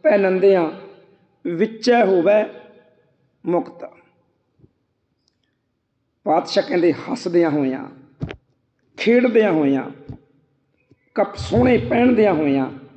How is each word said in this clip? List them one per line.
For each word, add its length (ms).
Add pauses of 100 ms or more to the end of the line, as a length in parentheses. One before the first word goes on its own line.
ਪਹਿਨੰਦਿਆਂ 600 (760)
ਵਿਚੈ 580
ਹੋਵੈ 440 (960)
ਮੁਕਤ। 440 (2250)
ਪਾਤਸ਼ਾਹ 400
ਕਹਿੰਦੇ, 300
ਹੱਸਦਿਆਂ 560
ਹੋਇਆਂ, 360 (1120)
ਖੇਡਦਿਆਂ 540
ਹੋਇਆਂ, 400 (1200)
ਕੱਪ 200
ਸੋਹਣੇ 420
ਪਹਿਨਦਿਆਂ 560
ਹੋਇਆਂ 380 (260)